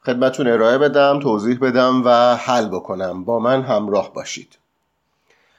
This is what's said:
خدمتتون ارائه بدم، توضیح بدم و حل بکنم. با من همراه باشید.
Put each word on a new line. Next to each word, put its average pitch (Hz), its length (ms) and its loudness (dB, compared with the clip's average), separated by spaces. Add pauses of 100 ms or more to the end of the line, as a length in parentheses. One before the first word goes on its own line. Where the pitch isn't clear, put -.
خدمتتون 131 400 -2
ارائه 117 320 2
بدم، 143 420 2
توضیح 120 380 -2
بدم 127 460 2
و 120 320 4
حل 120 320 -2
بکنم. 92 560 -8
با 117 140 -2
من 117 240 0
همراه 104 500 -2
باشید. - 460 -16 (1000)